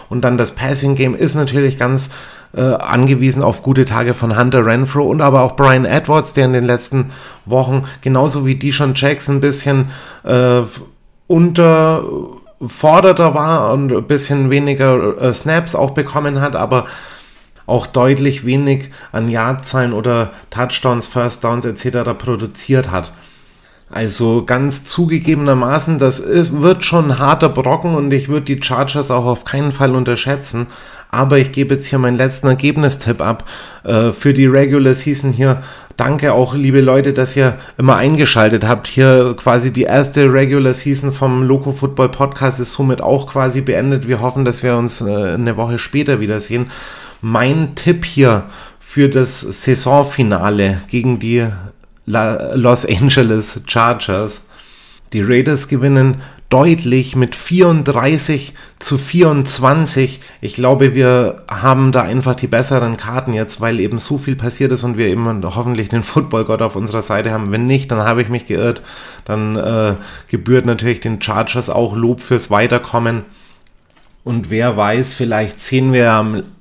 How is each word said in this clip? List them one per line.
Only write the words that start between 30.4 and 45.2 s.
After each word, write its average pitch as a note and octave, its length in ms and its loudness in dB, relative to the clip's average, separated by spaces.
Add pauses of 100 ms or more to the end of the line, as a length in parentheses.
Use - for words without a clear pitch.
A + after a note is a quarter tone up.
Aber C3+ 280 4
ich C3+ 120 0
gebe C#3 220 0
jetzt C#3 140 -4
hier C#3 100 -2
meinen B2 200 2
letzten C3 300 0
Ergebnistipp C#3 720 0
ab, A2 260 -4 (380)
äh, A2+ 280 2
für C#3+ 200 0
die C3+ 140 4
Regular C3+ 480 4
Season C#3 380 -2
hier. C3 320 0 (340)
Danke C#3 360 0
auch, B2+ 200 2
liebe C3+ 280 4
Leute, C3+ 320 4
dass C3 220 -2
ihr C3 220 2 (220)
immer C3 160 4
eingeschaltet A2+ 720 2
habt. A2+ 180 0
Hier C3 500 4
quasi B2 380 0
die B2 100 -2
erste C#3 480 2
Regular C3+ 440 2
Season C3+ 360 -2
vom C3 300 0
Loco C3+ 300 0
Football C3+ 380 -2
Podcast C3+ 500 -2
ist A#2+ 140 -6
somit C3 280 0
auch C#3 240 0
quasi C3 360 -2
beendet. C3 460 -2
Wir A#2 140 -2
hoffen, B2+ 240 -2
dass A#2+ 160 -2
wir A#2+ 160 0
uns, A#2+ 240 -2
äh, G2+ 320 -2